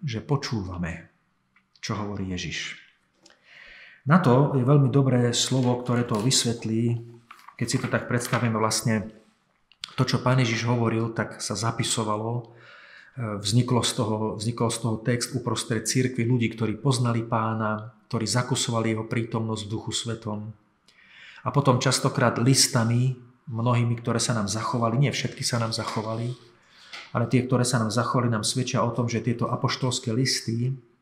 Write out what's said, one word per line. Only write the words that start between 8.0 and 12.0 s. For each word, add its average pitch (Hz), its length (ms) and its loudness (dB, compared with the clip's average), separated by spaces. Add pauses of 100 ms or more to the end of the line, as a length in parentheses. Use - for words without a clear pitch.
predstavíme, 120 560 0
vlastne 110 560 0 (800)
to, 143 80 2
čo - 160 0
Pán 127 240 4
Ježiš 113 240 0
hovoril, 113 480 0
tak 107 240 -6
sa - 160 -4
zapisovalo. 113 960 -2 (640)